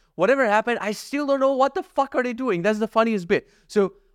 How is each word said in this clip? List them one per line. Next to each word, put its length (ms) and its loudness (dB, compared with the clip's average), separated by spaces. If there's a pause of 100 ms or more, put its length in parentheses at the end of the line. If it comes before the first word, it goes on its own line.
(160)
whatever 300 2
happened, 360 0
I 100 -4
still 340 -6
don't 140 0
know 140 2
what 200 2
the 100 -4
fuck 320 -4
are 80 0
they 100 -4
doing. 300 -2
That's 160 0
the 80 -2
funniest 420 0
bit. 180 0 (200)
So 260 0 (220)